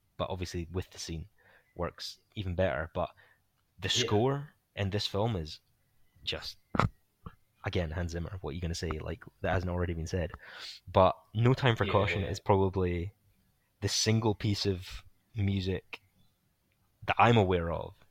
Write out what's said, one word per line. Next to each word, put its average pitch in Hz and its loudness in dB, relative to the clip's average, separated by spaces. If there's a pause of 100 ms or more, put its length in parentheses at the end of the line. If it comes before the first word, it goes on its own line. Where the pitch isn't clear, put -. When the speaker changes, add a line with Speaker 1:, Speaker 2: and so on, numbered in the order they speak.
(180)
Speaker 1:
but - -4
obviously 90 -6
with 90 -6
the - -20
scene 80 -8 (480)
works - -8 (180)
even 92 -6
better. 80 -2
But 85 -4 (680)
the 92 -4
Speaker 2:
Yeah. - 2
Speaker 1:
score 127 0 (220)
in 98 -2
this 101 -4
film 110 -2
is 78 -8 (640)
just, - -8 (1080)
again, 90 -2
Hans 85 -4
Zimmer. 85 -8
What 78 -8
are - -10
you 85 -8
gonna 85 -4
say? 82 -6
Like, 82 -10 (180)
that 87 -2
hasn't 90 -2
already 87 -2
been 82 -6
said. 90 -4 (600)
But 92 8 (180)
No 117 6
Time 123 4
for 101 0
Speaker 2:
Yeah, 98 -2
Speaker 1:
Caution 101 2
Speaker 2:
yeah. - -4
Speaker 1:
is 98 -4
probably 92 2 (680)
the 101 -2
single 110 2
piece - 0
of 92 -4 (320)
music 98 -2 (1040)
that - -2
I'm 117 8
aware 90 4
of - -6 (160)